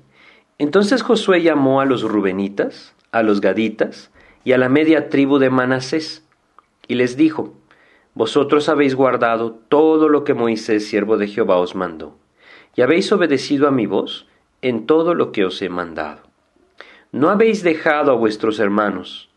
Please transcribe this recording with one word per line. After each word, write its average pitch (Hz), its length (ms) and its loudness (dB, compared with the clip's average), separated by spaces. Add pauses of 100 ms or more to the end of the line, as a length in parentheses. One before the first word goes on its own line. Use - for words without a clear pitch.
(580)
Entonces 202 440 0
Josué 196 400 2
llamó 139 400 2
a 135 40 0
los 123 180 0
rubenitas, 101 880 -4 (180)
a 113 120 0
los 104 180 0
gaditas 104 680 -2 (320)
y 123 80 0
a 127 80 4
la 127 100 0
media 151 400 2
tribu 139 300 2
de 131 100 2
Manasés, 131 760 -2 (640)
y 120 60 -6
les 123 240 -2
dijo, 156 380 -2 (580)
'Vosotros 147 560 0
habéis 147 240 2
guardado 117 640 0 (100)
todo 156 380 4
lo 147 160 2
que 139 120 0
Moisés, 113 520 -2
siervo 104 300 0
de 101 100 -2
Jehová, 101 300 0
os 90 160 -2
mandó, 82 440 -10 (580)
y 123 60 0
habéis 156 300 2
obedecido 147 560 0
a 139 40 0
mi 120 160 0
voz, - 400 -6 (340)
en 117 240 -4
todo 165 280 2
lo 151 180 -2
que 101 140 -2
os 90 160 -6
he 95 80 -4
mandado. 82 520 -10 (920)
No 139 180 0
habéis 208 340 2
dejado 156 480 0
a 127 40 4
vuestros 110 440 -2
hermanos 101 760 -2